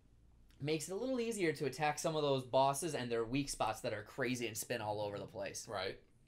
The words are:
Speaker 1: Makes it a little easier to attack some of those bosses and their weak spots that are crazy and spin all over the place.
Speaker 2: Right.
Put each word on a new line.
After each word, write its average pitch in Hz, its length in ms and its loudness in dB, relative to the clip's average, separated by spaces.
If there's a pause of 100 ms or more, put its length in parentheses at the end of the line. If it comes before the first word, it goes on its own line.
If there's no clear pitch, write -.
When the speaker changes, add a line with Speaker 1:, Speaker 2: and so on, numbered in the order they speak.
(600)
Speaker 1:
Makes 151 260 0
it 180 60 -4
a - 20 -2
little 247 240 0
easier 208 320 2
to 147 140 -2
attack 147 340 0
some 156 160 2
of 151 80 2
those 135 200 4
bosses 139 520 2
and 120 160 -2
their 117 140 2
weak 139 240 0
spots 110 320 0
that 117 120 0
are 107 100 -4
crazy 120 440 -2
and 107 80 -4
spin 113 260 -4
all 107 200 -2
over 101 180 -2
the 98 60 -6
place. - 440 -8
Speaker 2:
Right. 98 300 -2 (280)